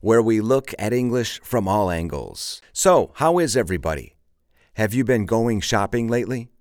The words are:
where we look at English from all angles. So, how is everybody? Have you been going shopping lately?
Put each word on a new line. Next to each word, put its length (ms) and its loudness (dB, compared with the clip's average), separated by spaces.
where 220 4
we 180 4
look 380 0
at 140 -2
English 500 -2
from 240 -2
all 240 2
angles. 720 -6
So, 440 4
how 240 2
is 160 0
everybody? 580 -4
Have 200 -2
you 80 2
been 240 2
going 340 0
shopping 460 -2
lately? 440 -4